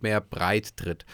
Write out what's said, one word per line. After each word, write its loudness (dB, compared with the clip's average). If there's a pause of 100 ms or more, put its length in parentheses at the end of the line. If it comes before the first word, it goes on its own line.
mehr 2
breit 0
tritt, -6